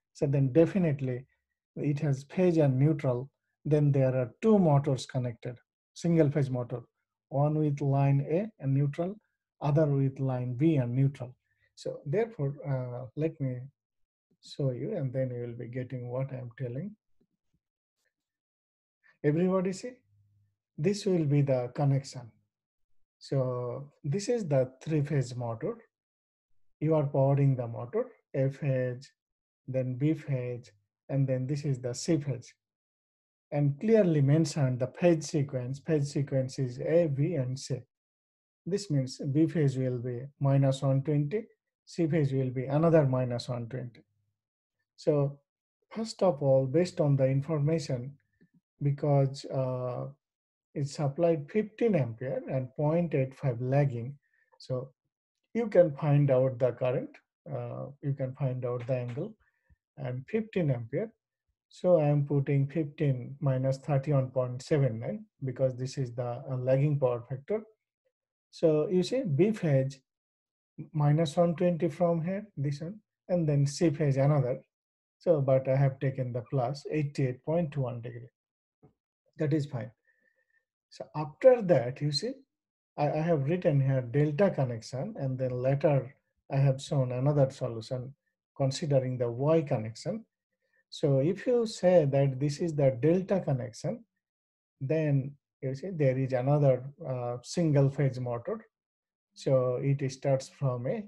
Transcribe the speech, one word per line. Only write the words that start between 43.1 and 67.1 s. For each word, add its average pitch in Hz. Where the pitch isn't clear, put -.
one 120
twenty. 127
So 143
first 220
of 156
all, 135
based 170
on 147
the 131
information, 139
because, 139
uh, 127
it's 143
supplied 156
fifteen 214
ampere 127
and 131
point 156
eight 131
five 123
lagging. 127
So -
you 226
can 170
find 143
out 127
the 123
current, 131
uh, 123
you 139
can 131
find 127
out 123
the 131
angle 123
and 131
fifteen 214
ampere. 139
So 180
I 147
am 147
putting 139
fifteen 139
minus 135
thirty-one 139
point 127
seven 135
nine 170
because 131
this 127
is 120
the, 120
uh, 131
lagging 139
power 120